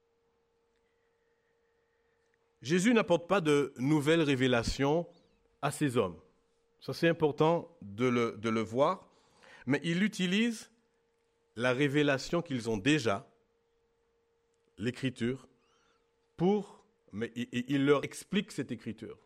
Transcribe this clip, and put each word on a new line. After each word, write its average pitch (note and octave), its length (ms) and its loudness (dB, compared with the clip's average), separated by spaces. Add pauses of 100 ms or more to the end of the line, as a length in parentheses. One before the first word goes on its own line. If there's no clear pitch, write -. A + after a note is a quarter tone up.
(2750)
Jésus F3+ 320 2
n'apporte F3 320 2
pas G3 140 0
de D3 360 2
nouvelles D3+ 460 2
révélations C3+ 840 0 (560)
à C#3+ 80 -2
ces C#3 280 -2
hommes. F#2 200 0 (640)
Ça, C3+ 120 -10
c'est E3+ 140 2
important D#3+ 640 2 (140)
de G2+ 220 -4
le, A#2+ 340 2
de A2 100 -2
le A2+ 120 2
voir. C3+ 460 0 (600)
Mais C3+ 160 0
il E3+ 180 -2
utilise G#3+ 720 -2 (840)
la B2 180 0
révélation C#3+ 680 0
qu'ils A#2 300 -4
ont A2 60 0
déjà, A2+ 520 0 (1500)
l'Écriture, B2 680 -4 (880)
pour, G3 460 -2 (280)
mais, A2+ 240 -6
et, A#2+ 80 -6 (120)
et B2 120 -2
il C#3 180 0
leur C#3 180 4
explique - 480 -6
cette C3+ 200 -8
Écriture. A2 540 -12